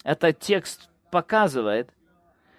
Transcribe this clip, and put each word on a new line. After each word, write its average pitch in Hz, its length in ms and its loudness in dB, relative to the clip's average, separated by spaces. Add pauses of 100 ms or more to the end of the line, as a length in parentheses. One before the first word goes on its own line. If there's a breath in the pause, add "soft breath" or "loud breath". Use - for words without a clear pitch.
этот 156 360 0
текст - 500 -4 (200)
показывает, 135 800 0 (680 soft breath)